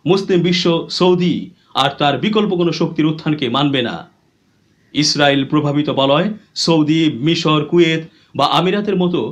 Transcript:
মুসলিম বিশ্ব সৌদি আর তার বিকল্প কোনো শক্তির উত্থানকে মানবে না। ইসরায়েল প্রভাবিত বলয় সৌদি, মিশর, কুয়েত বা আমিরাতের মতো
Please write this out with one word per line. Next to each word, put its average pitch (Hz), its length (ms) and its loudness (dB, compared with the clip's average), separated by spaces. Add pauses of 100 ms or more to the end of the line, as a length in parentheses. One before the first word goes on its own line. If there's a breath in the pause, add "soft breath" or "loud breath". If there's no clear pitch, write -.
মুসলিম 190 360 2
বিশ্ব 165 460 0
সৌদি 180 600 0 (240 soft breath)
আর 135 240 2
তার 143 200 0
বিকল্প 208 380 0
কোনো 170 160 0
শক্তির 156 340 -2
উত্থানকে 151 420 -2
মানবে 135 340 0
না। 98 140 -6 (960)
ইসরায়েল 143 520 0
প্রভাবিত 147 460 0
বলয় 139 360 2 (280 loud breath)
সৌদি, 160 480 2 (100)
মিশর, 151 520 0
কুয়েত 160 380 2 (340 soft breath)
বা 139 100 2
আমিরাতের 185 500 0
মতো 175 240 0 (120)